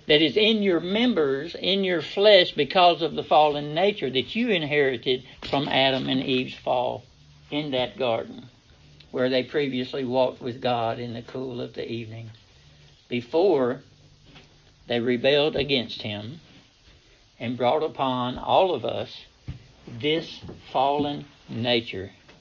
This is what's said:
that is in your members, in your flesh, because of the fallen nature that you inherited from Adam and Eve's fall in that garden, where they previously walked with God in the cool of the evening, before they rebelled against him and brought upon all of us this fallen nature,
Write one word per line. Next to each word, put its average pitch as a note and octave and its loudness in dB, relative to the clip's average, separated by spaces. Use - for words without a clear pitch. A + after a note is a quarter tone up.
that D3+ 6
is D#3 2
in A3 4
your F3 2
members, E3+ 0
in G3 -2
your F3+ 0
flesh, G3 6
because E3 4
of C#3+ -2
the C#3+ -4
fallen D3+ 2
nature F#3+ 0
that B2+ -2
you A#3+ -2
inherited C#3 0
from C#3+ -2
Adam C3+ 2
and C3 0
Eve's C3 -2
fall B2 -2
in D3+ -4
that B2+ -4
garden, - -4
where B2+ 0
they B2+ 0
previously C3 -4
walked B2+ 0
with B2+ -8
God A#2+ -2
in A#2+ -10
the A#2+ -10
cool B2+ -10
of B2+ -10
the - -8
evening, A2+ -10
before C#3 0
they A#2+ 0
rebelled C3+ 2
against C3 -4
him G#2+ -10
and A#2+ -6
brought C3+ 2
upon B2+ -2
all E3 2
of A#2+ -4
us A2+ -8
this D3 -4
fallen C#3+ 0
nature, A#2 -2